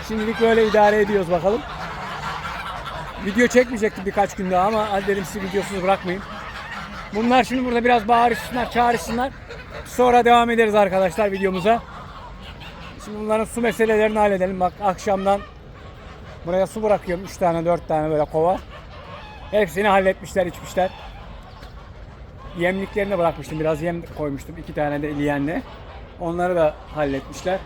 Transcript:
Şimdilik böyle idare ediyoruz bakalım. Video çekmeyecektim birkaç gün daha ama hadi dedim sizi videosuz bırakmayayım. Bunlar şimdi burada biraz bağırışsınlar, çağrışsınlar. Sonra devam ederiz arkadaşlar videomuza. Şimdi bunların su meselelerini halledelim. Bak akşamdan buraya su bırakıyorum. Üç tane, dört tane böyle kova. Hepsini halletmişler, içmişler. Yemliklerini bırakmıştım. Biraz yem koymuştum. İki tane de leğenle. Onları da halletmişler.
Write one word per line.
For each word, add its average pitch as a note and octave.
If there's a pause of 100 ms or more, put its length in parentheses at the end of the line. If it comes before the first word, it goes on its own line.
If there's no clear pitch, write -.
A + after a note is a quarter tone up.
Şimdilik A3
böyle A3+
idare G#3
ediyoruz G3+
bakalım. F#3 (1700)
Video A3
çekmeyecektim A#3
birkaç G3+
gün F#3
daha F#3
ama G#3+
hadi G3
dedim G3
sizi G3
videosuz F#3+
bırakmayayım. F#3 (920)
Bunlar A#3+
şimdi B3+
burada A#3
biraz A#3
bağırışsınlar, A#3
çağrışsınlar. A#3+ (540)
Sonra A#3+
devam A#3+
ederiz A3+
arkadaşlar F#3+
videomuza. F#3+ (1200)
Şimdi G#3
bunların G#3+
su A3+
meselelerini A3
halledelim. G3
Bak F3+ (100)
akşamdan G3 (1040)
buraya F#3
su G#3+
bırakıyorum. G3
Üç -
tane, E3
dört E3+
tane D#3
böyle D3+
kova. D#3+ (920)
Hepsini G3+
halletmişler, F#3+
içmişler. F#3 (1700)
Yemliklerini G3
bırakmıştım. D#3
Biraz D#3
yem E3+
koymuştum. D3+
İki D#3+
tane D3
de D3
leğenle. D3 (580)
Onları F3
da D#3 (200)
halletmişler. D3